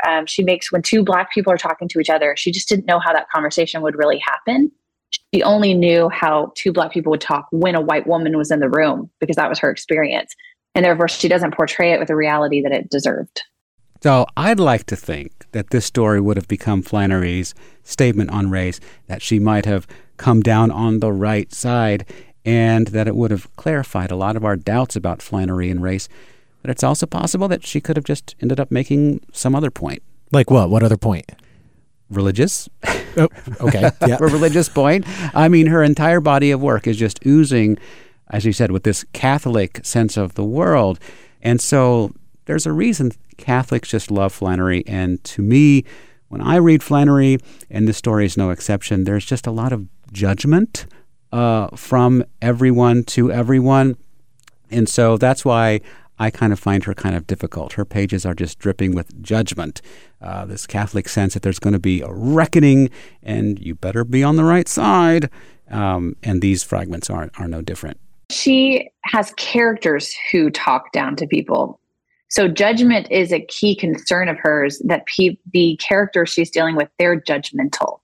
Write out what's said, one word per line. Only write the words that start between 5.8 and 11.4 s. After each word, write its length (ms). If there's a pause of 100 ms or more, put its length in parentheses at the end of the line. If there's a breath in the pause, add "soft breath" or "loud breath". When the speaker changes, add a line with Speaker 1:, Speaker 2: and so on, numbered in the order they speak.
Speaker 1:
how 480
two 160
black 200
people 200
would 80
talk 320
when 240
a 40
white 280
woman 280
was 140
in 80
the 100
room 400 (120)
because 160
that 120
was 120
her 100
experience. 640 (400 loud breath)
And 100
therefore, 220
she 220
doesn't 260